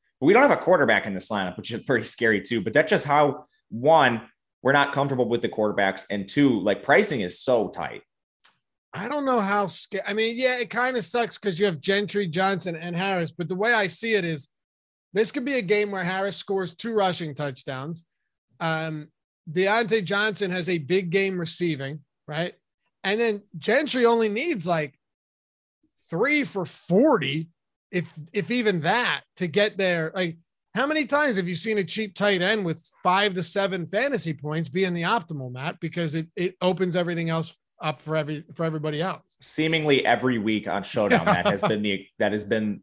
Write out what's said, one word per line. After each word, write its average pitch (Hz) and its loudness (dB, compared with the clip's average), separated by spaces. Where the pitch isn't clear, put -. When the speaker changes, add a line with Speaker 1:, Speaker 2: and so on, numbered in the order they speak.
Speaker 1:
But 131 2
we 180 8
don't 240 8
have 277 6
a 147 4
quarterback 131 4
in 101 -6
this 90 -8
lineup, 95 -4
which - -10
is 117 -6
pretty 117 0
scary 110 2
too. 110 -2
But 110 -4
that's 151 4
just 170 2
how, 143 2
one, 123 4
we're 131 4
not 143 4
comfortable 135 0
with 120 0
the 117 0
quarterbacks, 98 0
and 98 -4
two, 131 4
like, 98 0
pricing 147 2
is 90 -6
so 113 2
tight. 65 -10
Speaker 2:
I 202 -8
don't 285 -4
know 254 2
how 202 0
sca-, - -6
I 202 -4
mean, 226 -2
yeah, 254 2
it 240 -6
kinda 247 0
sucks 233 -2
'cause 180 -4
you 202 4
have 156 0
Gentry, 202 0
Johnson, 180 0
and 170 -8
Harris, 180 -2
but 170 -6
the 185 -4
way 214 2
I 214 4
see 226 -2
it 190 2
is 160 -6
this 214 0
could 262 -4
be 277 -2
a 240 0
game 208 0
where 190 -4
Harris 190 -2
scores 190 -4
two 233 -8
rushing 175 0
touchdowns. 143 -8
Um, 160 -4
Deontay 202 2
Johnson 202 -2
has 180 -4
a 180 0
big 175 0
game 190 0
receiving, 156 -4
right? 160 -6
And 208 0
then 214 0
Gentry 247 2
only 233 4
needs, 220 -2
like, 160 -2
three 269 2
for 175 -4
forty, 170 2
if, 180 -4
if 202 -4
even 214 2
that, 180 0
to 180 -4
get 202 0
there. 175 0
Like, 175 -2
how 254 0
many 302 0
times 285 2
have 180 -2
you 180 -4
seen 214 -2
a 190 0
cheap 208 -6
tight 196 2
end 202 0
with 160 -6
five 190 2
to 180 -4
seven 190 -2
fantasy 196 -2
points 151 -6
be 190 0
in 180 0
the 170 -4
optimal, 165 -2
Matt? 139 -8
Because 160 -4
it, 160 -4
it 180 -4
opens 180 0
everything 170 -2
else 160 -4
up 156 -6
for 156 -6
every, 151 -4
for 165 -4
everybody 156 -4
else. - -8
Speaker 1:
Seemingly 156 2
every 120 2
week 104 -2
on 95 -2
Showdown, 104 2
Speaker 2:
<laughs> - -
Speaker 1:
that 90 2
has 101 0
been 110 0
the, 98 -4
that 104 2
has 107 -2
been 107 -2